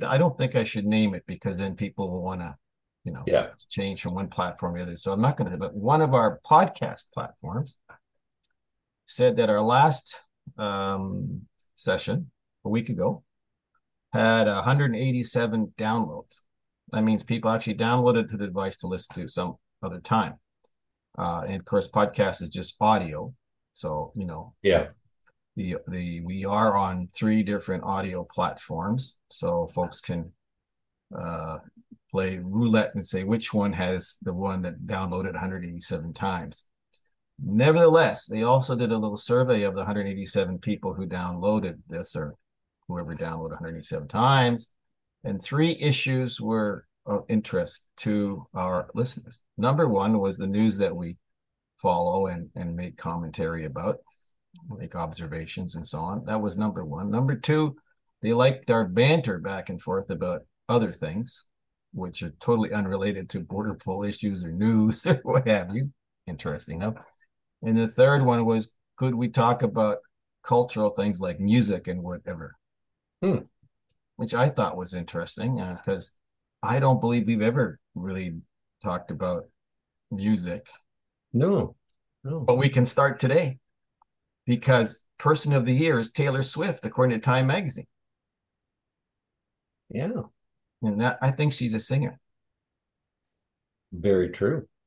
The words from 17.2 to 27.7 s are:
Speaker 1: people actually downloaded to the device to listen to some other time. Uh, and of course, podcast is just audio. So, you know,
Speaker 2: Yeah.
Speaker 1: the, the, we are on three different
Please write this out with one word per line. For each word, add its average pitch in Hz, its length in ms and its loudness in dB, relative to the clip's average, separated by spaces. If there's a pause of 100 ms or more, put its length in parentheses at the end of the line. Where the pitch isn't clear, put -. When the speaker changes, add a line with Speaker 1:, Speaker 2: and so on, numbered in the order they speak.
Speaker 1:
people 110 260 -2
actually 110 260 0
downloaded 120 540 4
to 107 80 -6
the 101 100 -4
device 95 300 -4
to 92 100 -8
listen - 340 -8
to 78 60 -8
some 90 300 -6 (260)
other 87 160 -8
time. 101 360 0 (840)
Uh, 85 300 -4
and 98 80 -4
of 90 100 -8
course, 101 240 0
podcast 104 520 0
is 82 80 -8
just - 300 -8
audio. 98 540 0 (400)
So, 76 420 -8
you 98 100 -8
know, 80 360 -12
Speaker 2:
Yeah. - 280 4 (640)
Speaker 1:
the, 92 220 -6 (100)
the, 87 340 -8
we 95 240 -6
are 104 320 2
on 90 300 -2
three 107 360 2
different 95 400 -4